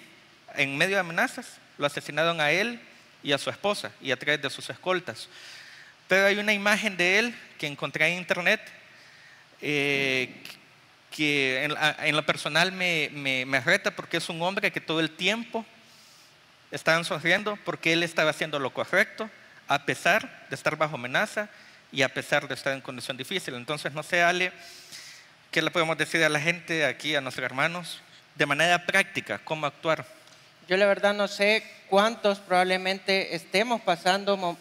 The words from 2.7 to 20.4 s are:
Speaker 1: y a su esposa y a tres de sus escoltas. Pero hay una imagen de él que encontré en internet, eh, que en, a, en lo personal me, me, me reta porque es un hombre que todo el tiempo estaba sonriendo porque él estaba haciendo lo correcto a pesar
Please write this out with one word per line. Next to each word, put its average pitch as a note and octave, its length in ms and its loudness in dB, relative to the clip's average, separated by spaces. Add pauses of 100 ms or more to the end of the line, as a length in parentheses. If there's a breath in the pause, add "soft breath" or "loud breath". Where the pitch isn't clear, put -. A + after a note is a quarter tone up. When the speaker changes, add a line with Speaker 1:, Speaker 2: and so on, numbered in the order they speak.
Speaker 1:
y C#3+ 80 -2
a C#3 80 2
su - 100 -4
esposa G#2 420 -4 (100)
y C3+ 100 -4
a B2 60 0
tres D3 220 -2
de C#3 120 -4
sus - 180 -12
escoltas. E3 600 -6 (800 loud breath)
Pero G3 200 4
hay G3+ 100 4
una G#3 160 0
imagen G3+ 420 0
de F3+ 220 4
él A#3 180 0 (220)
que - 80 -6
encontré D3 440 0
en F3+ 100 -2
internet, F3+ 420 0 (1000 loud breath)
eh, C#3 800 0 (640)
que C#3 540 0
en, D3+ 120 -2
a, D3+ 200 2 (100)
en D3+ 100 2
lo D3+ 80 0
personal D#3+ 480 0
me, F3 420 -2
me, C3+ 340 -4
me C3+ 140 0
reta F#3+ 300 2
porque E3 260 -6
es D#3+ 120 -4
un E3 140 -6
hombre G3 280 -2
que - 80 -6
todo D#3+ 200 -2
el D#3+ 100 0
tiempo A3 560 -4 (1040 loud breath)
estaba E3 340 2
sonriendo F3+ 640 0
porque E3 280 0
él E3+ 100 2
estaba E3 260 2
haciendo D3+ 300 -4
lo B2+ 120 -2
correcto G3 560 0 (400 loud breath)
a C#3+ 180 0
pesar G3+ 640 0